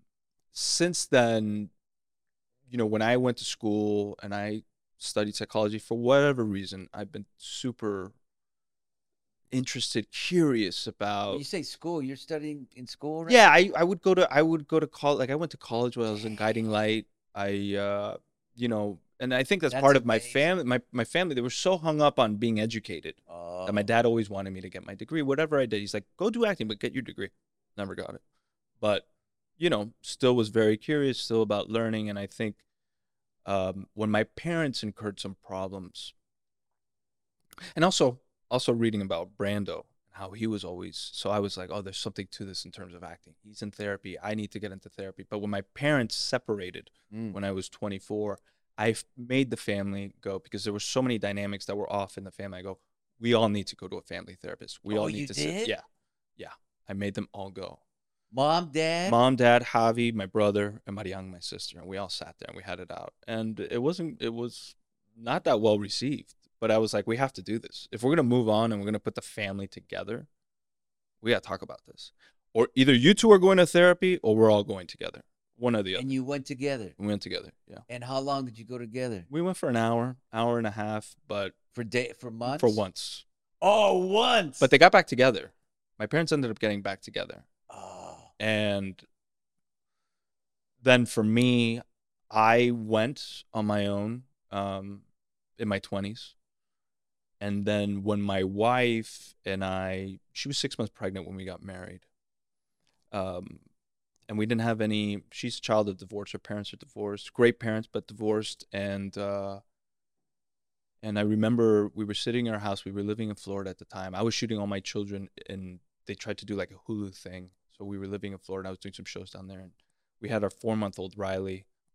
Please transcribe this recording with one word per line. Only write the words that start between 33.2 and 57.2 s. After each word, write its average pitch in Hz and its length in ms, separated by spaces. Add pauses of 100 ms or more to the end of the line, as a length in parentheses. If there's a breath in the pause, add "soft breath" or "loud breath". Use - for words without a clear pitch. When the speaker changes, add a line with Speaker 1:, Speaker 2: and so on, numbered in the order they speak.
Speaker 1:
um, 95 480
when 107 160
my 104 140
parents 160 600
incurred 104 340
some 98 260
problems, 95 720 (1600 loud breath)
and 160 100
also, 156 360 (300)
also 127 220
reading 113 300
about 92 340
Brando, 101 480 (280)
how 95 180
he 110 160
was 104 180
always, 90 480
so - 180
I 104 100
was 101 160
like, 90 160
"Oh, 104 100
there's 95 160
something 98 340
to 104 120
this 95 200
in 92 60
terms 90 240
of 87 80
acting. 82 320 (100)
He's 104 180
in 104 100
therapy. 101 480
I 104 140
need 104 180
to 104 80
get 101 120
into 95 160
therapy." 95 400
But 107 120
when 104 100
my 101 120
parents 139 520
separated - 760 (220)
Speaker 2:
Mm. 110 200
Speaker 1:
when 98 100
I 98 100
was 95 160
twenty-four, 104 680 (380)
I 113 140
f-, 107 140 (120)
made 127 340
the 117 60
family 98 640
go 98 180
because 98 260
there 104 100
were 104 60
so - 220
many 123 160
dynamics 101 480
that 101 100
were 104 160
off 101 260
in 98 60
the 92 60
family. 98 280
I 90 40
go, 95 160 (400)
"We 117 140
all 113 160
need 104 200
to - 80
go 92 120
to 95 80
a 90 60
family 90 320
therapist. - 500
We 104 140
Speaker 2:
Oh, 104 40
Speaker 1:
all 110 60
need 107 120
Speaker 2:
you 143 80
Speaker 1:
to 98 60
sit." 147 160
Speaker 2:
did? 214 180
Speaker 1:
Yeah. 107 120 (560)
Yeah. - 160 (360)
I 101 40
made 98 220
them 101 180